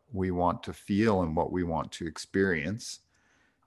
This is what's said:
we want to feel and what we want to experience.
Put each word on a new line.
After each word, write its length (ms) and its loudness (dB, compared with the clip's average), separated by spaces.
we 200 0
want 320 0
to 100 -10
feel 480 2
and 140 0
what 160 2
we 120 0
want 300 -4
to 140 -8
experience. 920 -2